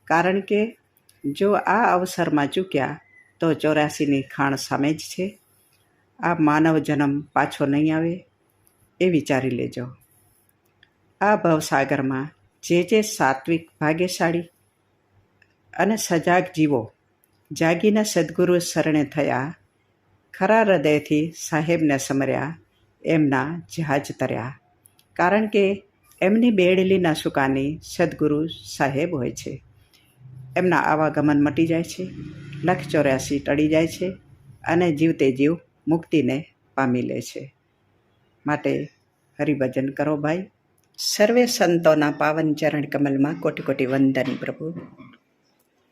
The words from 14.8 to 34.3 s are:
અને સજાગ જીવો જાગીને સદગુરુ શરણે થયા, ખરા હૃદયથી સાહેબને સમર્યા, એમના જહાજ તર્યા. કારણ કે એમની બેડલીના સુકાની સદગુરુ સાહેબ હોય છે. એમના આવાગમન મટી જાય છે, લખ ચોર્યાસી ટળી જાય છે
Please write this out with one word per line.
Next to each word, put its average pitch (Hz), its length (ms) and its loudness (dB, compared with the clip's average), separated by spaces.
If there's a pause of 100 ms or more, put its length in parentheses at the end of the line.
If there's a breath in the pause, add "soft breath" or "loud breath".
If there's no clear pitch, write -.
અને 196 180 2
સજાગ 180 480 2 (120)
જીવો 143 380 0 (580)
જાગીને 175 520 2
સદગુરુ 175 560 0
શરણે 156 440 0
થયા, 139 520 -4 (800)
ખરા 214 280 2
હૃદયથી 151 760 2
સાહેબને 156 600 0
સમર્યા, 135 600 -2 (480)
એમના 151 560 0 (140)
જહાજ 147 440 -2
તર્યા. 127 400 -6 (540)
કારણ 196 340 2
કે 202 360 0 (380)
એમની 226 300 4
બેડલીના 185 640 4
સુકાની 143 680 -2
સદગુરુ 151 640 -2
સાહેબ 156 680 -4
હોય 135 160 -4
છે. - 320 -12 (920 soft breath)
એમના 180 220 2
આવાગમન 151 640 2
મટી 147 240 0
જાય 165 160 0
છે, - 260 -10 (540)
લખ 180 140 2 (140)
ચોર્યાસી 139 480 2
ટળી 147 280 0
જાય 160 200 2
છે 180 220 -6 (580)